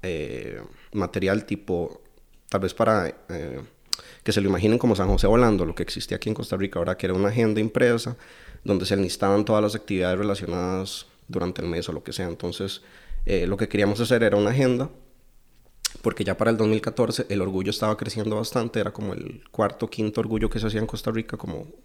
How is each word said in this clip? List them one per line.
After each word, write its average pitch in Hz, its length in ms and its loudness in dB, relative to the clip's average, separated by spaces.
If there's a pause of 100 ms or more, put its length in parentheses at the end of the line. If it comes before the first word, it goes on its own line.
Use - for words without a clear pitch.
eh, 73 560 -6 (360)
material 98 500 0
tipo 90 560 -4 (480)
tal 101 120 -2
vez 95 140 -2
para, 107 340 4 (200)
eh, 69 320 -8 (640)
que 107 100 -2
se 104 80 2
lo 98 80 2
imaginen 104 300 4
como 117 180 4
San 95 120 2
José 101 180 4
Volando, 107 380 6
lo 80 100 -4
que - 80 -4
existía - 340 -6
aquí - 120 -6
en 107 60 -2
Costa 101 220 -6
Rica, 95 220 -4
¿verdad? 85 180 -2
Que - 100 -4
era 92 80 0
una 98 140 2
agenda 107 320 2
impresa 117 560 2 (480)
donde 92 220 2
se 104 80 2
enlistaban 98 500 2
todas 107 180 4
las 104 120 0
actividades 92 440 0
relacionadas 92 880 -4 (220)
durante 92 340 -4
el 87 60 -4
mes 85 200 -4
o 87 40 -6
lo 76 100 -8
que - 100 -12
sea. 92 160 -6
Entonces, 90 540 -6 (420)
eh, 87 220 2
lo 98 100 0
que 104 120 -2
queríamos 101 320 2
hacer 117 220 4
era 104 140 4
una 104 140 4
agenda, 127 400 2 (1120)
porque - 220 -2
ya 95 120 0
para 110 140 2
el 113 60 4
dos 107 120 4
mil 110 120 4
catorce 117 480 0
el 101 120 0
orgullo 92 300 0
estaba 107 260 0
creciendo 110 400 -4
bastante, 113 440 -2
era 98 120 -2
como 101 220 -6
el - 360 -10
cuarto 107 360 0
o - 40 -6
quinto 110 300 -2
orgullo 110 300 0
que 113 80 -2
se 107 80 -2
hacía 107 140 0
en 110 60 -2
Costa - 240 -6
Rica 113 260 -4
como - 300 -10 (180)